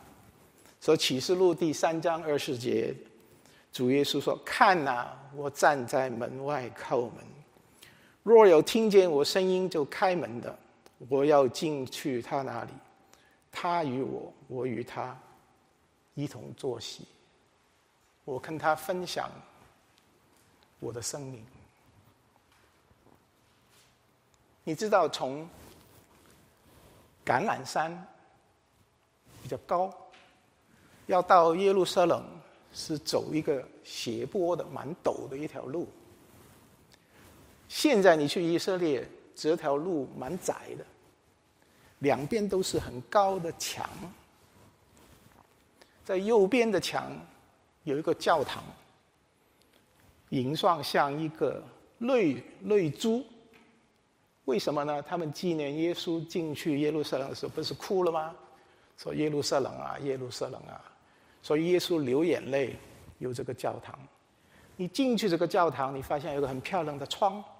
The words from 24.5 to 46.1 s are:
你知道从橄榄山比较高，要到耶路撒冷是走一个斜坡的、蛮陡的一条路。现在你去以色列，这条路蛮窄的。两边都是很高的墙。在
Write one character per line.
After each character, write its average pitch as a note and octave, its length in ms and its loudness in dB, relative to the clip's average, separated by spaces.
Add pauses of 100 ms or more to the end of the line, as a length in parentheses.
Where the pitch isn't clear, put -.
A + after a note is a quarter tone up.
你 D#3+ 100 -4
知 G#3+ 140 -4
道 F#3+ 200 6
从 D3 380 -6 (1800)
橄 C#3+ 200 2
榄 C3 200 -2
山 E3+ 420 -6 (1300)
比 C3 80 -12
较 C3 160 -6
高， F#3 280 -2 (1120)
要 F#3 140 4
到 E3+ 340 8
耶 G3 180 4
路 F#3+ 100 4
撒 F3 220 4
冷 B2 200 2 (480)
是 - 240 -6
走 B2+ 360 -4
一 D#3 80 0
个 C#3 240 -2 (180)
斜 A#2 420 -8
坡 F3 300 -2
的、 D3+ 100 -8
蛮 C3 280 -10 (100)
陡 - 240 -4
的 C3+ 100 -10
一 D3+ 100 -8
条 - 160 -12
路。 D3 240 -8 (1800)
现 G3+ 340 4
在 F3+ 140 10
你 D3+ 100 2
去 F3 160 -2
以 E3+ 160 0
色 F#3 200 -2
列， D3+ 280 0 (300)
这 D#3 200 0
条 D3 200 -2
路 D#3 320 -4 (100)
蛮 C3+ 220 -8
窄 - 140 -4 (240)
的。 - 80 -14 (1160)
两 C3+ 240 2
边 G#3+ 200 -2
都 F#3+ 140 0
是 F3 180 -2
很 B2 220 -10
高 G3 380 2
的 E3 140 -6
墙。 - 360 -8 (2250)
在 F#3+ 120 -2